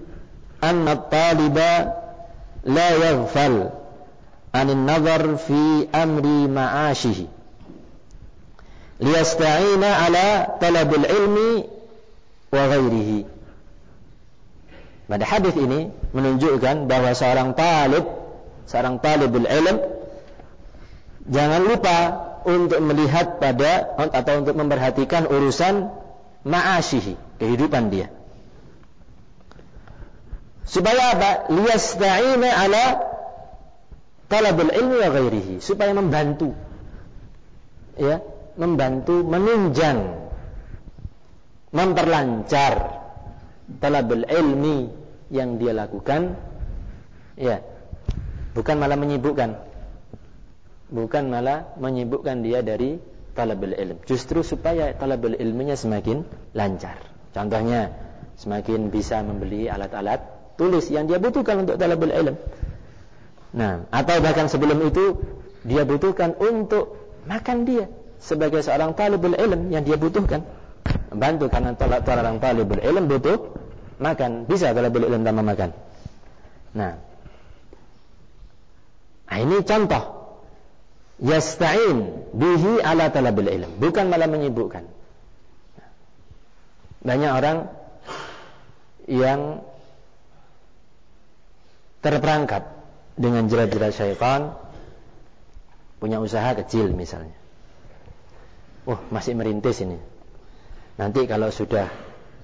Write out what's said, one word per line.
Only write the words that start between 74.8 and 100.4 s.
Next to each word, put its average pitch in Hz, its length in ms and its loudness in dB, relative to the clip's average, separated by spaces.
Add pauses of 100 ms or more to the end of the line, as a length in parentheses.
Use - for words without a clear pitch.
ilm 113 160 2
tanpa 110 180 2
makan. 101 280 0 (1080)
Nah. 95 180 -4 (2500)
Nah, 98 80 -4
ini 170 240 2
contoh. 208 560 0 (1040)
Yasta'in 156 1120 0
bihi 175 480 4
ala 160 320 2
talabil 113 320 2 (160)
ilm. 85 160 -8
Bukan 175 320 2
malah 165 160 4
menyibukkan. 117 640 -2 (2250)
Banyak 139 260 0
orang 147 260 2 (1500)
yang 139 560 -2 (2500)
terperangkap 143 720 0 (400)
dengan 120 320 0
jerat-jerat 107 480 2
syaitan, 131 640 -2 (1400)
punya 110 160 -4
usaha 110 400 -2
kecil 104 400 -2
misalnya. 82 400 -12 (1500)
"Wah, 113 80 -2 (160)
masih 117 240 -4
merintis 110 480 0
ini. 85 160 -8 (960)